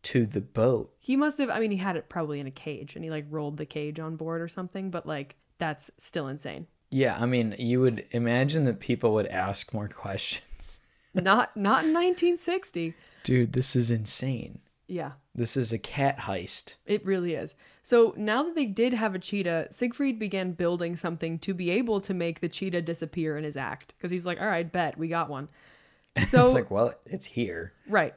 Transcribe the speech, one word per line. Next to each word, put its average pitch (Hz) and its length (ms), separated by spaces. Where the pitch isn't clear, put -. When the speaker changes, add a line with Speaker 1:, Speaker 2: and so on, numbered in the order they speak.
Speaker 1:
to 120 240
the 101 140
boat? 113 580
Speaker 2:
He 254 160
must 294 240
have, 269 100
I - 100
mean, 220 120
he 196 60
had 185 180
it - 120
probably 151 320
in 143 60
a 135 60
cage 143 440
and - 80
he, 160 60
like, 151 220
rolled 151 260
the 151 80
cage 151 340
on 160 160
board 165 260
or 170 60
something, 185 440
but, 175 160
like, 143 300
that's 156 400
still 147 300
insane. 147 400
Speaker 1:
Yeah, 131 280
I 117 60
mean, 120 320
you 120 240
would 120 300
imagine 127 540
that 113 140
people 120 360
would 104 120
ask 92 460
more 104 140
<laughs> - 20
questions. - 920
Speaker 2:
Not, 190 420
not 226 280
in 311 80
nineteen 349 440
sixty. 180 560
Speaker 1:
Dude, 123 300
this 127 220
is 117 160
insane. 117 680
Speaker 2:
Yeah. 151 260
Speaker 1:
This 120 220
is 117 160
a 110 60
cat - 400
heist. - 560
Speaker 2:
It 202 200
really 180 280
is. - 220
So 233 320
now 214 280
that 339 120
they 294 120
did 226 260
have 214 220
a 180 40
cheetah, 175 520
Siegfried 247 460
began 190 360
building 170 420
something 165 440
to 196 140
be 175 180
able 220 300
to 196 120
make 170 260
the 175 80
cheetah 175 360
disappear 160 540
in 151 60
his 151 140
act. - 420
'Cause 175 120
he's 180 140
like, 175 140
"All 202 80
right, 170 240
bet, 170 260
we 160 120
got 165 200
one." 143 240
Speaker 1:
<laughs> - 640
It's - 140
Speaker 2:
So 247 220
Speaker 1:
like, 123 200
"Well, 113 220
it's - 200
here." 87 480
Speaker 2:
Right. 190 280